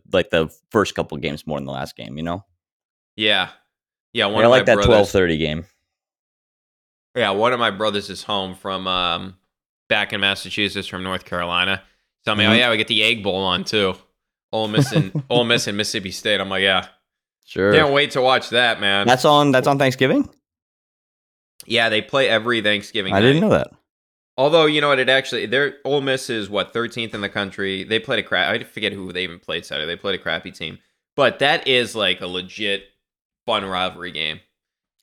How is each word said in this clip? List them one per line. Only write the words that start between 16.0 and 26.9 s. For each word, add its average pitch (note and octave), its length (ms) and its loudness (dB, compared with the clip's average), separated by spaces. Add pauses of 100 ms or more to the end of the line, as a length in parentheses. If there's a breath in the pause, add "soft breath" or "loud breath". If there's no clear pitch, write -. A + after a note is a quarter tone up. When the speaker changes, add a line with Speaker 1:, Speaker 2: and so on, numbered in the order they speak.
Speaker 2:
State. G2+ 300 -2
I'm F#2+ 80 -6
like, F#2+ 140 -2
"Yeah. F#2+ 240 2 (580)
Speaker 1:
Sure. G2 280 0
Speaker 2:
Can't D3 200 4
wait C#3+ 180 2
to C#3 100 -2
watch B2+ 280 2
that, A#2 320 0
man." G2+ 260 0
Speaker 1:
That's B2+ 180 4
on, D3 260 6
that's B2+ 160 4
on C#3 120 2
Thanksgiving? C3+ 500 2 (1400)
Speaker 2:
Yeah, A2+ 240 2
they G#2+ 120 0
play C3+ 260 0
every A2+ 340 0
Thanksgiving G2+ 520 -2
Speaker 1:
I G2 80 4
didn't C#3 200 6
Speaker 2:
night. G#3+ 60 2
Speaker 1:
know F3 80 2
that. D2+ 120 0 (680)
Speaker 2:
Although, D#3 280 4
you D3+ 160 2
know D3 60 0
what, C#3 120 2
it B2+ 100 2
actually, C3 360 0
they're, C3 300 -2 (100)
Ole C#3 160 0
Miss C3 280 -2
is, G#2+ 200 -4
what, G2 240 -4
thirteenth A#2 400 -6